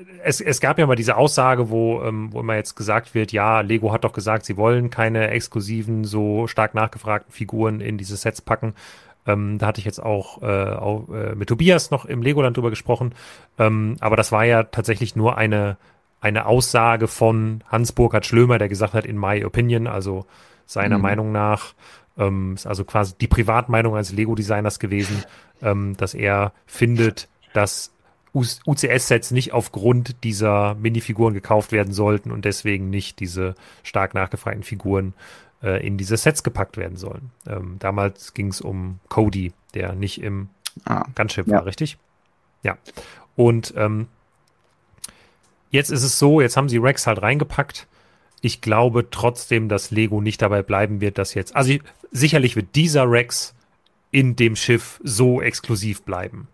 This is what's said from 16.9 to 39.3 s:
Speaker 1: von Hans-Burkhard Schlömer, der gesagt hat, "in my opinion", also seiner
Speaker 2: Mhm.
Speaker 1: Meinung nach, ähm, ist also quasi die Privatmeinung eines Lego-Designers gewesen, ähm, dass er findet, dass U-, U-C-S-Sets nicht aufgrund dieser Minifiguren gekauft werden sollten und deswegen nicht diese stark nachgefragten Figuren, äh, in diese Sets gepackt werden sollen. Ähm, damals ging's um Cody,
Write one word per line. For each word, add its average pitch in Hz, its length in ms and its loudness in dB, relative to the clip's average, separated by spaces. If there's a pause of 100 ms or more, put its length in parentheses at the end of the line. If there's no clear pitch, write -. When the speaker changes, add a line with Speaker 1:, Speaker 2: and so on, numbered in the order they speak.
Speaker 1:
von 110 600 2
Hans-Burkhard 117 580 2
Schlömer, 120 320 6
der 104 100 0
gesagt 101 260 -2
hat, 107 100 0
"in 104 140 -6
my 104 260 0
opinion", 117 420 0
also 95 400 -6 (400)
seiner 101 300 0
Speaker 2:
Mhm. 98 60 2
Speaker 1:
Meinung 104 300 0
nach, 104 420 0 (420)
ähm, 95 380 -2
ist - 120 -12
also 98 180 -4
quasi 101 360 -2
die 120 80 -2
Privatmeinung 113 680 2
eines 98 180 -4
Lego-Designers 107 680 0
gewesen, 101 460 -2 (360)
ähm, 101 360 0
dass - 180 -4
er 101 380 0 (140)
findet, 117 640 2 (240)
dass - 400 -2 (400)
U-, 131 120 0 (220)
U-C-S-Sets 127 680 0
nicht 123 200 0
aufgrund 120 720 0
dieser 104 520 0
Minifiguren 113 580 0
gekauft 104 380 0
werden 101 200 0
sollten 104 380 0
und 110 140 -8
deswegen 98 440 -2
nicht 98 320 -6
diese 92 340 -4 (280)
stark - 320 -2
nachgefragten 95 480 -6
Figuren, 98 520 -4 (480)
äh, 98 220 -2
in 101 140 -4
diese 98 180 -2
Sets - 260 0
gepackt - 340 -4
werden 90 200 -10
sollen. 101 340 -14 (160)
Ähm, 92 340 -10
damals 101 520 -4
ging's 98 280 -6
um 92 480 -8
Cody, 95 440 0 (220)